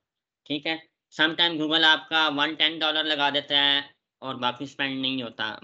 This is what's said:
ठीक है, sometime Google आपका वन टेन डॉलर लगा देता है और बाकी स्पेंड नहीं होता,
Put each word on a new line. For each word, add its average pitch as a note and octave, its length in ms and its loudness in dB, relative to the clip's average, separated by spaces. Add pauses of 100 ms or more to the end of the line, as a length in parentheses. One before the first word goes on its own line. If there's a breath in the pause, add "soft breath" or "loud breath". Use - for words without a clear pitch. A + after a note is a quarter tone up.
(460)
ठीक D3 200 -6
है, D#3+ 100 -4 (380)
sometime E3 460 2
Google D#3 240 2
आपका D#3 460 4
वन D3 240 0
टेन D#3+ 240 0
डॉलर D#3 260 0
लगा C#3+ 260 0
देता C#3+ 300 0
है C#3+ 240 2 (380)
और C3 140 -8
बाकी B2 300 -4
स्पेंड C3+ 340 -6
नहीं C3 220 -4
होता, A2 420 -8